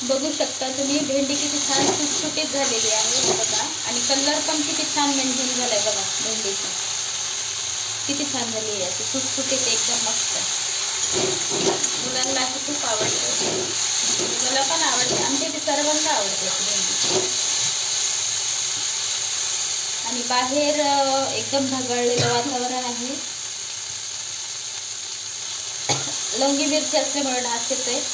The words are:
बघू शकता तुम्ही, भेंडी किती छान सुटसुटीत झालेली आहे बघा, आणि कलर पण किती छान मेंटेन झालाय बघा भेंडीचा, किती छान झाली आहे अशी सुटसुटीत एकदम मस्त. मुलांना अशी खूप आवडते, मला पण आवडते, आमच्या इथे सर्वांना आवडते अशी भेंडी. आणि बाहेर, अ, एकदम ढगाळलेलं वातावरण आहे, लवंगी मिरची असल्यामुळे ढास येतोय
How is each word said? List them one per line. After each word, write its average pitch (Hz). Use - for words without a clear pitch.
बघू 269
शकता 262
तुम्ही, 277
भेंडी 269
किती 294
छान 277
सुटसुटीत 302
झालेली 240
आहे -
बघा, -
आणि 240
कलर 277
पण 311
किती 302
छान 285
मेंटेन 262
झालाय 240
बघा 202
भेंडीचा, 196
किती 277
छान 233
झाली 214
आहे 196
अशी 180
सुटसुटीत 262
एकदम -
मस्त. -
मुलांना 254
अशी 262
खूप 285
आवडते, -
मला 269
पण 320
आवडते, 285
आमच्या 277
इथे 302
सर्वांना 302
आवडते 202
अशी -
भेंडी. -
आणि 247
बाहेर, 285
अ, 269
एकदम 262
ढगाळलेलं 240
वातावरण 247
आहे, 247
लवंगी 277
मिरची 302
असल्यामुळे 269
ढास 233
येतोय 247